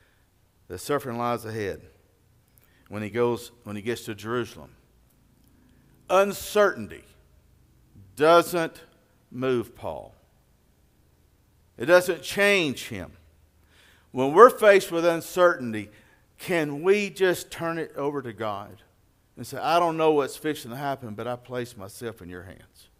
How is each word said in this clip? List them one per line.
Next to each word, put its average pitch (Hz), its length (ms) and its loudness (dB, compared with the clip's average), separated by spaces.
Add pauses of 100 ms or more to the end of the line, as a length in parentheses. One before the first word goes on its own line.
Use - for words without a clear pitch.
(680)
that 92 120 -12
suffering 135 360 -6
lies 120 300 -4
ahead," 104 420 -8 (1000)
when 104 140 -10
he 107 60 -8
goes, 117 440 -2 (120)
when 104 100 -10
he 104 60 -10
gets 113 240 -6
to 113 100 -10
Jerusalem. 104 640 -8 (1300)
Uncertainty 190 960 0 (1080)
doesn't 165 680 4 (480)
move 123 440 -4
Paul. 71 400 -12 (1600)
It 120 80 -8
doesn't 180 360 4
change 196 680 0
him. 90 280 -12 (960)
When 135 240 0
we're 226 160 12
faced 202 420 6
with 170 140 0
uncertainty, 156 840 0 (460)
can 151 460 -4
we 202 260 2
just 180 420 0
turn 165 280 -8
it 160 180 -8
over 143 240 -4
to 120 140 -10
God 101 480 -10 (520)
and 123 120 -16
say, 139 100 -14
"I 139 220 2
don't 170 180 0
know 160 160 4
what's 143 240 0
fixing 147 340 -8
to 117 60 -12
happen, 135 380 -8
but 113 120 -10
I 123 100 -8
place 123 380 -10
myself 107 460 -14
in 87 80 -16
your 90 140 -14
hands"? - 460 -20 (120)